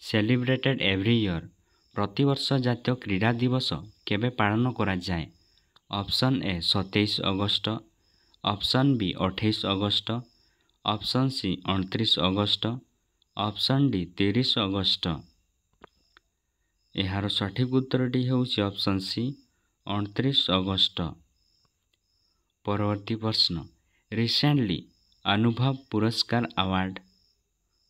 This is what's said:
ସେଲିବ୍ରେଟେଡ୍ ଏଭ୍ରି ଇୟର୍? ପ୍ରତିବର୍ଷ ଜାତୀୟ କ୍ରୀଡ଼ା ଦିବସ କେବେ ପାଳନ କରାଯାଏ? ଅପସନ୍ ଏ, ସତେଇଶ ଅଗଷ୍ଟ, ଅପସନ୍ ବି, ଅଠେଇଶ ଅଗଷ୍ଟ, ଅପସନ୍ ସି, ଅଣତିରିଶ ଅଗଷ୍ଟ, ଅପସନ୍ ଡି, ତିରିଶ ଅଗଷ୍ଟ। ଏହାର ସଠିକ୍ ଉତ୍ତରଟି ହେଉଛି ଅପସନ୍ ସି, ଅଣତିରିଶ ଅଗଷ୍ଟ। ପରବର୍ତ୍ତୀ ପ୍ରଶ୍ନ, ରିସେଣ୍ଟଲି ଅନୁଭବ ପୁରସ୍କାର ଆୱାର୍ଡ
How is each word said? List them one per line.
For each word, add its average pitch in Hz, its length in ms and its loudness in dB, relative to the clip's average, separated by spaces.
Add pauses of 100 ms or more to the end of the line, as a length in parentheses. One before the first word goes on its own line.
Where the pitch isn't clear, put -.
ସେଲିବ୍ରେଟେଡ୍ 123 800 2
ଏଭ୍ରି 98 360 4
ଇୟର୍? 90 320 -2 (460)
ପ୍ରତିବର୍ଷ 139 640 0
ଜାତୀୟ 123 360 0
କ୍ରୀଡ଼ା 104 380 0
ଦିବସ 123 360 0 (360)
କେବେ 107 240 0
ପାଳନ 113 420 2
କରାଯାଏ? 92 540 -2 (680)
ଅପସନ୍ 101 520 0
ଏ, 92 160 -2
ସତେଇଶ 104 600 0
ଅଗଷ୍ଟ, 98 460 0 (760)
ଅପସନ୍ 131 540 2
ବି, 98 120 0 (100)
ଅଠେଇଶ 107 460 0
ଅଗଷ୍ଟ, 98 440 0 (760)
ଅପସନ୍ 127 440 0
ସି, 101 220 -4 (140)
ଅଣତିରିଶ 98 540 0
ଅଗଷ୍ଟ, 98 460 0 (720)
ଅପସନ୍ 135 540 2
ଡି, 98 140 0
ତିରିଶ 101 540 0
ଅଗଷ୍ଟ। 98 460 0 (1900)
ଏହାର 98 320 -2
ସଠିକ୍ 107 460 -2
ଉତ୍ତରଟି 127 500 0
ହେଉଛି 127 380 0
ଅପସନ୍ 98 380 0
ସି, 95 240 -6 (640)
ଅଣତିରିଶ 104 520 -2 (120)
ଅଗଷ୍ଟ। 92 580 0 (1600)
ପରବର୍ତ୍ତୀ 104 500 -2
ପ୍ରଶ୍ନ, 107 400 -2 (560)
ରିସେଣ୍ଟଲି 117 680 2 (460)
ଅନୁଭବ 117 480 4 (180)
ପୁରସ୍କାର 113 520 0 (140)
ଆୱାର୍ଡ 95 380 0 (960)